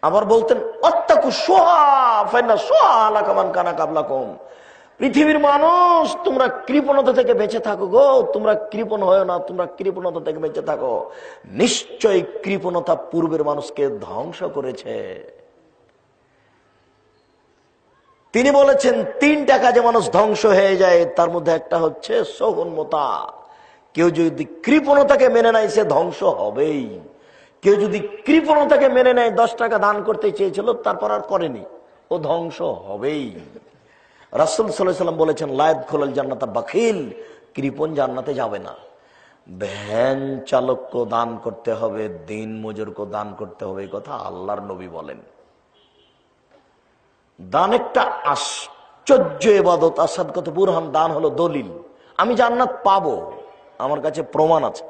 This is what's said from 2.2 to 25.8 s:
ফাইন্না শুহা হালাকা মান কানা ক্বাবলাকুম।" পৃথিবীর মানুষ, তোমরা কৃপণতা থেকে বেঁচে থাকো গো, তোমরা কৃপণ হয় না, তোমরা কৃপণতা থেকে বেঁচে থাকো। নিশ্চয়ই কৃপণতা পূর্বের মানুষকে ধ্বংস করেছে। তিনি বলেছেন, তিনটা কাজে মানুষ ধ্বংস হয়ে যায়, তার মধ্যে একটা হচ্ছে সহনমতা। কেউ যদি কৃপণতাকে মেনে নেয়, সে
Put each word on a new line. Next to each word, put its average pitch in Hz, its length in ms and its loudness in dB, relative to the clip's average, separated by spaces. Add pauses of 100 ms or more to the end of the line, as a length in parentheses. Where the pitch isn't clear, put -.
ফাইন্না 233 260 4
শুহা 285 480 4
হালাকা 208 280 2
মান 190 180 0
কানা 175 220 -2
ক্বাবলাকুম।" 147 640 -4 (600)
পৃথিবীর 302 420 2
মানুষ, 320 840 4
তোমরা 254 240 2
কৃপণতা 269 680 0
থেকে 240 200 2
বেঁচে 214 260 -2
থাকো 202 280 -4
গো, 254 460 4
তোমরা 214 200 2
কৃপণ 214 500 -4
হয় 190 220 4
না, 180 140 -2
তোমরা 180 260 -6
কৃপণতা 180 540 -6
থেকে 156 200 -6
বেঁচে 156 220 -6
থাকো। 131 500 -4 (340)
নিশ্চয়ই 190 760 0 (220)
কৃপণতা 175 520 -2
পূর্বের 165 480 -2
মানুষকে 147 460 -4
ধ্বংস 110 540 -10
করেছে। 123 800 -8 (3000)
তিনি 254 180 2
বলেছেন, 277 520 4 (160)
তিনটা 285 380 4
কাজে 240 240 4
মানুষ 233 300 2
ধ্বংস 214 340 2
হয়ে 196 320 4
যায়, 175 280 6
তার 170 240 0
মধ্যে 170 220 -2
একটা 165 260 -2
হচ্ছে 165 480 -2
সহনমতা। 156 1080 -4 (600)
কেউ 170 160 4
যদি 156 360 -2 (180)
কৃপণতাকে 277 680 4
মেনে 233 220 4
নেয়, 220 160 2
সে 214 160 2